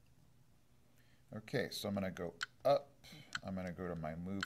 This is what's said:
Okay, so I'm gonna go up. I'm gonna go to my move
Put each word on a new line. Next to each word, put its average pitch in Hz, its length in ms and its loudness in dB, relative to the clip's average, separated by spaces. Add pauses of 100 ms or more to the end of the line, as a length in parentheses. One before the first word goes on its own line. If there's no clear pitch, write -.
(1400)
Okay, - 360 2
so - 180 -2
I'm 101 60 2
gonna 95 160 2
go 87 220 -2 (300)
up. - 260 6 (560)
I'm 95 100 -2
gonna 92 180 -2
go 90 140 -4
to 87 80 0
my 80 200 -2
move 92 300 -2